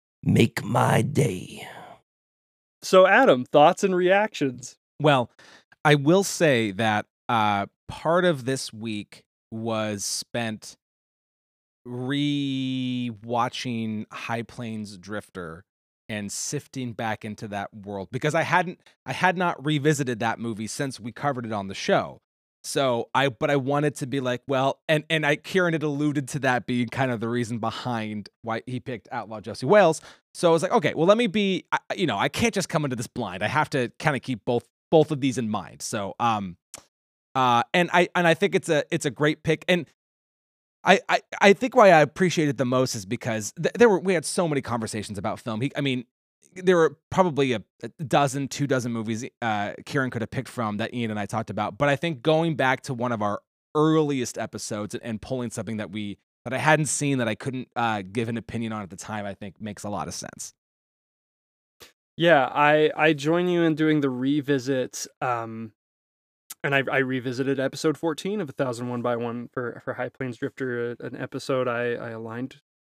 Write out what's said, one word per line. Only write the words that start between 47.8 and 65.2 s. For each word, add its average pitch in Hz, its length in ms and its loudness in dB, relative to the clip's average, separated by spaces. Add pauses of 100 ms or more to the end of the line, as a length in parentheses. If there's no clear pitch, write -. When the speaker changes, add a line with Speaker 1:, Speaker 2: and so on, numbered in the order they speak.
Speaker 3:
a 117 60 -12 (140)
dozen, 139 440 2
two 139 200 -4
dozen 127 240 0
movies, 113 340 -4 (160)
uh, 104 320 -2 (120)
Kieran 131 260 -2
could 113 100 -6
have 110 100 -6
picked 123 160 -6
from 107 300 -4
that 110 160 -6
Ian 117 180 -4
and 107 80 -4
I 101 60 -4
talked 110 240 -6
about. 104 280 -4
But 143 120 2
I 143 60 4
think 151 260 -6
going 160 340 2
back 131 280 0
to 139 100 -8
one 123 180 -4
of 110 100 -4
our 104 200 -2 (340)
earliest 151 600 2
episodes 107 580 -8
and, - 80 -10
and 110 180 -8
pulling 123 280 -6
something 110 280 -8
that 101 140 -8
we, 101 260 -8 (280)
that 120 80 -6
I 127 60 -4
hadn't 151 260 4
seen 139 320 -2
that 120 100 0
I 107 80 -2
couldn't, 127 400 -8
uh, 113 340 0
give 113 200 -4
an 117 80 -4
opinion 113 340 -6
on 107 120 -8
at 90 60 -12
the 92 60 -16
time, 107 300 -10
I 101 80 -8
think 98 260 -16
makes 107 240 -12
a 104 60 -8
lot 87 180 -6
of 85 60 -10
sense. - 400 -14 (1600)
Speaker 2:
Yeah, 156 280 6
I, 151 500 4
I 156 180 4
join 165 360 0
you 175 140 2
in 160 120 2
doing 156 240 2
the 139 100 2
revisit, 131 960 -2 (160)